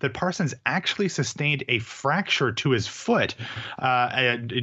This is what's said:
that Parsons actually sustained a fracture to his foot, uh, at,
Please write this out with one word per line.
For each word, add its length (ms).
that 120
Parsons 420
actually 440
sustained 600
a 100
fracture 760
to 180
his 160
foot, 480
uh, 340
at, 360